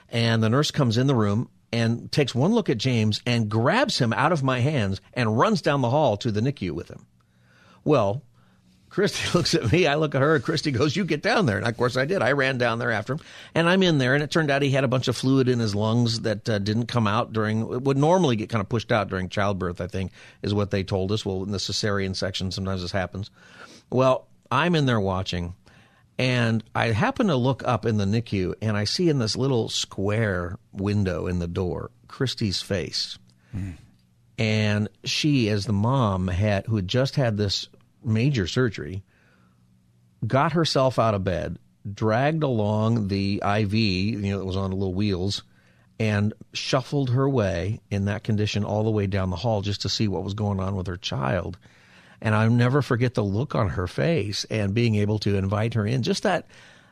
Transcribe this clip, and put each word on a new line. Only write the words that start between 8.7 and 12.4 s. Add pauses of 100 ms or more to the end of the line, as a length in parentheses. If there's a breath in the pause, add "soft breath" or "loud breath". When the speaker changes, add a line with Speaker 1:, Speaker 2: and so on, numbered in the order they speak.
Speaker 1:
Christy
<laughs>
looks
at
me,
I
look
at
her,
and
Christy
goes,
"You
get
down
there."
And
of
course
I
did.
I
ran